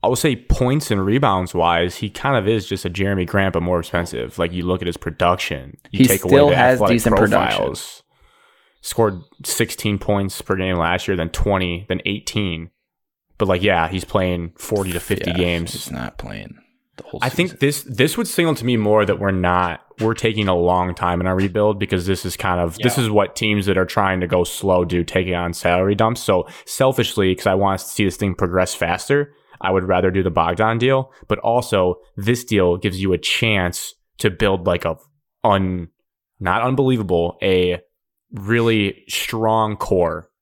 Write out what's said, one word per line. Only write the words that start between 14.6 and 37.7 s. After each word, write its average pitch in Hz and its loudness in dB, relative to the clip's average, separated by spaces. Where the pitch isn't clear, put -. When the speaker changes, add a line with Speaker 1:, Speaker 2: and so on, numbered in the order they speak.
Speaker 1:
to 85 -4
fifty - -4
Speaker 2:
Yeah, 87 -2
Speaker 1:
games. 87 -2
Speaker 2:
he's - -12
not - -12
playing 52 -14
the - -20
whole - -14
Speaker 1:
I 123 0
think 180 -2
Speaker 2:
season. - -12
Speaker 1:
this, 143 0
this 131 0
would 233 -2
signal 165 0
to 117 -10
me 123 2
more 107 4
that 92 0
we're 98 0
not, 90 2
we're 110 0
taking 107 0
a 95 2
long 90 2
time 87 -2
in 90 0
our 92 0
rebuild, 98 0
because 92 -2
this 95 -2
is 90 -6
kind 90 -2
of, 85 -2
this 123 0
Speaker 3:
Yeah. 123 0
Speaker 1:
is 110 -2
what 104 2
teams 104 0
that 98 2
are 92 2
trying 95 0
to 90 -2
go 90 2
slow 92 0
do, 87 0
taking 92 -2
on 87 -4
salary 92 2
dumps. 113 0
So 110 0
selfishly, 107 2
'cause - -4
I 95 4
want 95 0
to - -12
see - -2
this 92 -2
thing 98 -2
progress 90 0
faster, 143 -2
I 95 0
would 95 2
rather 92 2
do 95 0
the 90 0
Bogdan 87 0
deal, 131 0
but - -2
also 101 0
this 117 -2
deal 90 2
gives 92 -4
you 95 2
a 87 2
chance 95 -2
to 110 0
build, 95 0
like, 87 0
a 80 -2
un-, 92 0
not 98 0
unbelievable, 117 0
a 90 2